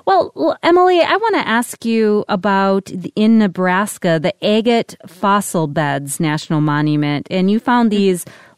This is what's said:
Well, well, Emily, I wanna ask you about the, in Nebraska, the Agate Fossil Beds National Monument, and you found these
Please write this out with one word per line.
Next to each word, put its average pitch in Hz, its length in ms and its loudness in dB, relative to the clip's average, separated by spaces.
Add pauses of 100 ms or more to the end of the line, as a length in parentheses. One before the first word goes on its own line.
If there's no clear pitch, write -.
Well, 370 300 0
well, 285 280 -2
Emily, 359 380 4
I 339 160 0
wanna 415 220 -2
ask - 460 -4
you 220 440 0
about 196 580 0
the, 175 300 -10
in 220 220 4
Nebraska, 185 840 0
the - 140 -2 (100)
Agate 220 520 0 (100)
Fossil 196 600 0
Beds 143 540 -4
National 156 400 -2
Monument, 147 720 0
and 185 200 0
you 214 80 2
found 240 320 0
these 196 360 0 (320)